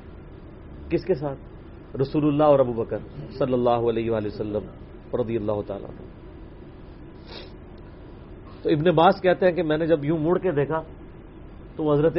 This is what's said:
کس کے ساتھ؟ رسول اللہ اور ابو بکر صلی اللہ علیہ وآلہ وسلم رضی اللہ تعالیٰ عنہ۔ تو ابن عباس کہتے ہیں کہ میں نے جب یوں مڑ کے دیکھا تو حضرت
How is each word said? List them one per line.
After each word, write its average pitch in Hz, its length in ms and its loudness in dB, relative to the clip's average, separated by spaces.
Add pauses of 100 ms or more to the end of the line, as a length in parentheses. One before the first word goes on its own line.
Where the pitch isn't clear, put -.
(880)
کس 165 160 0
کے 190 80 2
ساتھ؟ 139 260 -2 (580)
رسول 147 300 2
اللہ 147 160 4
اور 143 160 8
ابو 123 140 4
بکر 110 240 -2 (320)
صلی 127 240 0
اللہ 120 360 4
علیہ 113 220 0
وآلہ 107 160 0
وسلم 104 580 -6 (360)
رضی 113 160 0
اللہ 104 300 0
تعالیٰ 98 220 -8
عنہ۔ - 120 -14 (2500)
تو 160 60 0
ابن 160 180 4
عباس 175 340 6
کہتے 180 240 4
ہیں 180 80 6
کہ 170 100 0
میں 151 140 2
نے 160 100 0
جب 151 180 4
یوں 160 120 2
مڑ 165 220 2
کے 180 120 2
دیکھا 147 300 0 (920)
تو 151 180 2
حضرت 156 260 4